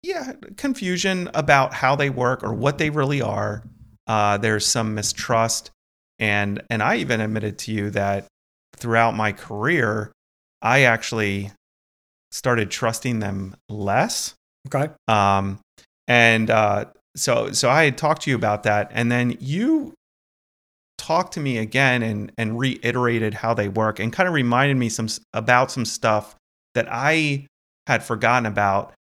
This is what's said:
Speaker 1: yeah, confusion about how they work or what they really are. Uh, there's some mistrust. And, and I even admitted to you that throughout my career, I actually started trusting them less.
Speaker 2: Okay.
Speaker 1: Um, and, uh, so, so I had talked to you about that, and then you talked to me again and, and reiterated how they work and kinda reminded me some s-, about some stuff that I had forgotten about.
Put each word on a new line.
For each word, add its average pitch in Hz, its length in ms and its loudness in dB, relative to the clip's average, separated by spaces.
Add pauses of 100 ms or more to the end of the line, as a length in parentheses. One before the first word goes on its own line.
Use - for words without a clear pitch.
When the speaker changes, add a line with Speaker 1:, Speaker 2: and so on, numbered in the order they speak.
Speaker 1:
yeah, 320 300 -6 (240)
confusion 185 760 -2
about 143 400 4
how 135 220 2
they 143 140 0
work 123 340 0
or 107 100 -2
what 139 260 0
they 156 100 0
really 143 320 0
are. 104 420 -4 (440)
Uh, 104 300 2
there's 107 280 0
some 110 280 0
mistrust. 113 800 -2 (480)
And, 104 500 0
and 110 140 0
I 202 140 2
even 120 240 0
admitted 107 380 -4
to - 120 -8
you 104 200 -2
that 98 360 -2 (480)
throughout 117 400 2
my 107 160 0
career, 107 800 -2 (500)
I 123 200 4
actually 107 680 0 (840)
started 117 380 0
trusting 113 480 -2
them 98 340 -6 (140)
less. 107 680 -2 (400)
Speaker 2:
Okay. 147 160 0 (200)
Speaker 1:
Um, 98 500 2 (480)
and, 113 420 4
uh, 107 360 2 (320)
so, 113 340 0
so 113 180 0
I 151 140 4
had 139 140 2
talked 156 240 0
to - 80 -4
you 127 80 2
about 107 260 0
that, 104 300 0
and 117 180 0
then 123 300 0
you 233 520 0 (1040)
talked 175 360 -2
to 170 80 -8
me 135 160 -2
again 123 460 0
and, 104 340 -6
and 113 200 -4
reiterated 120 760 0
how 113 200 -2
they 104 140 0
work 107 320 0
and 117 140 -4
kinda 185 180 2
reminded 131 460 2
me 123 100 0
some 110 180 -4
s-, - 140 -8 (140)
about 123 380 2
some 123 120 -6
stuff 107 520 -2 (380)
that 113 160 -2
I 143 580 0 (400)
had 117 140 2
forgotten 117 440 2
about. 101 560 0